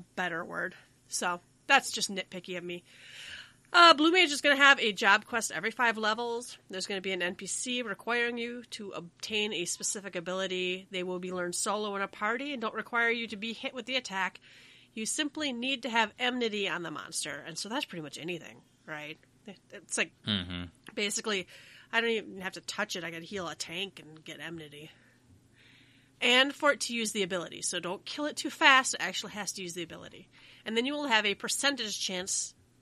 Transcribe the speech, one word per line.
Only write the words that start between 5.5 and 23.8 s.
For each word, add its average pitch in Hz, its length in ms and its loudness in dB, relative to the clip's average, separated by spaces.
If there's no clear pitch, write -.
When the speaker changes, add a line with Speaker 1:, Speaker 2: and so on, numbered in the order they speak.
Speaker 1:
every 190 180 -2
five 226 260 2
levels. 233 600 -2
There's 185 180 -6
gonna 196 120 -2
be 190 120 -2
an 185 100 -2
N 180 140 -2
P 196 100 -12
C 247 360 -2
requiring 240 540 -2
you 240 340 -6
to 202 200 -10
obtain 208 600 -4
a 170 120 -2
specific 196 520 -6
ability. 185 760 -4
They 185 140 -4
will 180 160 -4
be 180 120 -6
learned 180 220 -4
solo 214 400 -2
in 196 80 -2
a 196 60 -4
party 240 440 -2
and 254 80 -6
don't 220 140 -2
require 233 360 2
you 233 180 0
to 214 80 -8
be 226 160 -6
hit 254 200 -8
with 254 140 -10
the 262 100 -4
attack. 190 440 -2
You 220 140 -6
simply 302 460 -2
need 247 320 -4
to 262 40 -2
have 220 300 2
enmity 233 500 0
on 170 140 -2
the 160 80 -6
monster. 151 560 -8
And 160 100 -12
so 202 120 -8
that's 254 160 -4
pretty 170 180 -10
much 139 160 -12
anything, 135 380 -8
right? 151 320 -10
It, 196 100 -16
it's - 260 -10
like, 147 140 0
Speaker 2:
Mm-hmm. 90 380 -2
Speaker 1:
basically, 208 500 -2
I 226 80 2
don't 233 100 2
even 202 300 -4
have 185 140 -6
to 170 80 -12
touch - 340 -4
it. 170 80 -6
I 165 80 -8
can 165 100 -10
heal 180 240 -8
a 151 80 -6
tank 175 500 -8